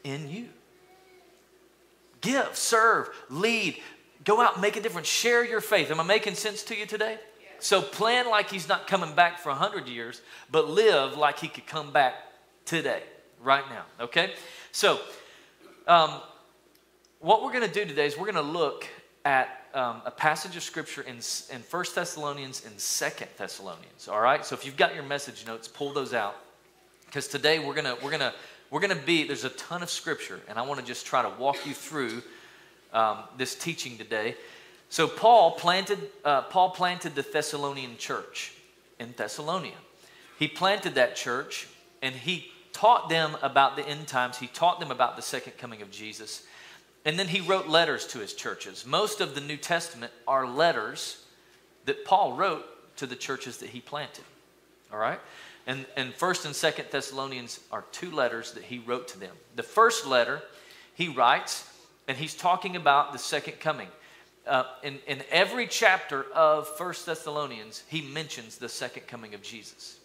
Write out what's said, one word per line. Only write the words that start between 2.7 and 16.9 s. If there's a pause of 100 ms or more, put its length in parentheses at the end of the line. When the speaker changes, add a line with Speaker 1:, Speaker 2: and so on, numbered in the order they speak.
Speaker 1:
lead, (480)
go
out,
make
a
difference,
share
your
faith.
Am
I
making
sense
to
you
today? (220)
Speaker 2:
Yes.
Speaker 1:
So
plan
like
he's
not
coming
back
for
a
hundred
years, (300)
but
live
like
he
could
come
back (500)
today, (400)
right
now, (140)
okay? (400)
So, (880)
um, (960)